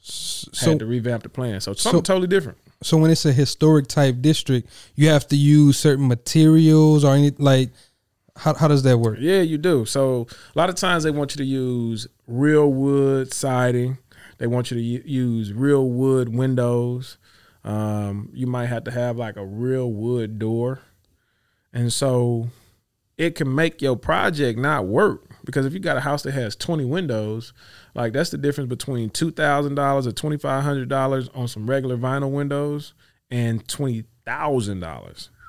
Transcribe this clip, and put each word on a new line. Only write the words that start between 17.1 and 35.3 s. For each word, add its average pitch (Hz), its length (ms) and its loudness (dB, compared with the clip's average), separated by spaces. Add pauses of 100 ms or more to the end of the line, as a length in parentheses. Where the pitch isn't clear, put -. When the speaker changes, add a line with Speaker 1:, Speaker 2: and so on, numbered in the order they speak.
Speaker 2:
Um, 104 680 -6
you 127 120 -6
might 123 220 -4
have 120 160 -6
to - 80 -10
have, 120 260 -4
like, 110 200 -10
a 101 80 -10
real 123 460 -4
wood 110 460 -4
door. 117 440 -4 (920)
And 120 180 0
so 120 580 0 (680)
it 165 160 -2
can 135 220 -2
make 160 260 0
your 135 140 0
project 147 640 -2
not 139 260 -2
work, 151 380 0 (220)
because 135 200 -2
if 139 80 -4
you 185 60 -8
got 170 180 -2
a 127 40 -2
house 143 220 -4
that 139 100 -8
has 127 220 -6
twenty 160 300 -4
windows, 113 680 -4 (400)
like, 117 180 -4
that's 143 200 -2
the 151 60 -8
difference 143 300 -4
between 120 420 -6
two 170 220 -4
thousand 143 440 -2
dollars 139 320 0
or 117 40 -4
twenty-five 139 520 -4
hundred 139 260 -4
dollars 135 460 -2
on 127 120 -6
some 113 220 -8
regular 131 280 -2
vinyl 135 340 -2
windows 143 600 -4 (380)
and 117 360 -2
twenty 123 360 -4 (220)
thousand 123 560 -4
dollars 60 480 -14 (200)